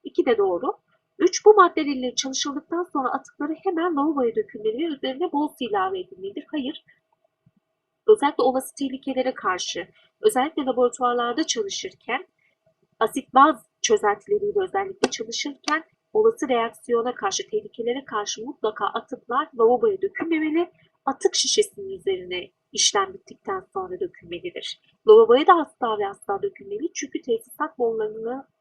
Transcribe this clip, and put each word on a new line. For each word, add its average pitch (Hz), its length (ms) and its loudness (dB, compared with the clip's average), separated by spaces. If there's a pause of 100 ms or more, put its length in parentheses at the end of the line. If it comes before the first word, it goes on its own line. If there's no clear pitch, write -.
İki - 220 -2
de 440 120 2
doğru. 381 400 0 (420)
Üç, - 260 0
bu 415 80 10
maddeler 339 420 4
ile 254 200 -6
çalışıldıktan 285 680 -6
sonra 269 260 -4
atıkları 294 540 -6
hemen 349 320 -2
lavaboya 277 400 0
dökülmeli 220 420 -4
ve 302 60 -2
üzerine 294 480 -4
bol 294 160 0
su - 120 -12
ilave 381 400 -2
edilmelidir. 370 520 -12
Hayır. 302 340 -8 (1200)
Özellikle 285 360 4
olası 262 320 -2
tehlikelere 262 580 -4
karşı, 208 540 -6 (340)
özellikle 262 440 0
laboratuvarlarda 240 760 0
çalışırken, 214 840 -6 (720)
asit - 340 -4
baz 269 320 6 (160)
çözeltileriyle 403 840 0
özellikle 381 460 -4
çalışırken 285 760 -6 (300)
olası 226 360 2
reaksiyona 233 680 -2
karşı, - 340 -6
tehlikelere 233 560 -6
karşı 214 400 -8
mutlaka 214 400 -6
atıklar - 640 -6 (100)
lavaboya 226 420 4
dökülmemeli, 311 680 -2 (340)
atık - 300 -2
şişesinin - 540 -2
üzerine 359 640 -6 (200)
işlem 381 420 0
bittikten 381 600 -12
sonra 381 260 -8
dökülmelidir. - 840 -10 (260)
Lavaboya 262 400 10
da 381 60 10
asla 349 460 0
ve 392 80 -2
asla 392 340 -8
dökülmeli 392 520 -8
çünkü - 280 -10
tesisat - 580 -6
borularına, 226 680 -4 (140)